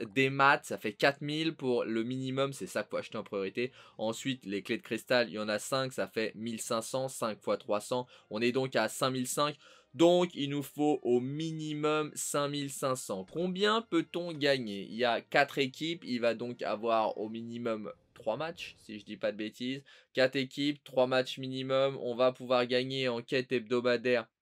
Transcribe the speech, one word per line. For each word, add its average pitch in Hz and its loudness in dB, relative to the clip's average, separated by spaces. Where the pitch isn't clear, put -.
des 135 4
maths, 139 4
ça 104 -6
fait 107 -6
quatre 139 2
mille 156 -2
pour 123 0
le 113 0
minimum, 131 -2
c'est 98 -10
ça 107 -4
qu'il - -20
faut - -6
acheter 104 -6
en 107 -6
priorité. 101 -4
Ensuite, 120 -4
les 98 -4
clés 113 -2
de - -14
cristal, 120 0
il 80 -10
y 107 -6
en 107 -4
a 107 0
cinq, 131 -4
ça 95 -2
fait 110 -2
mille 113 -8
cinq 113 -2
cents, 131 -4
cinq 110 -4
fois 104 0
trois 104 -2
cents, 123 -4
on 107 -4
est 120 2
donc 131 0
à 110 2
cinq 135 -2
mille 127 -4
cinq. 147 -2
Donc, 175 6
il 139 -4
nous 143 -2
faut 147 0
au 120 4
minimum 151 -2
cinq 143 -2
mille 143 -4
cinq 131 -2
cents. 95 -6
Combien 190 0
peut-on 170 -2
gagner ? 131 0
Il 90 -10
y 117 2
a 117 2
quatre - 2
équipes, 156 -2
il 120 -2
va 117 4
donc 120 -6
avoir 110 0
au 107 -4
minimum 113 -6
trois 110 -2
matchs, 160 -8
si 107 -14
je 101 -20
dis 104 -12
pas 107 0
de 104 -6
bêtises. 123 -6
Quatre 127 4
équipes, 143 -2
trois 127 4
matchs 131 2
minimum. 131 0
On 120 -4
va 127 6
pouvoir 123 2
gagner 131 0
en 117 -2
quête 127 0
hebdomadaire 120 2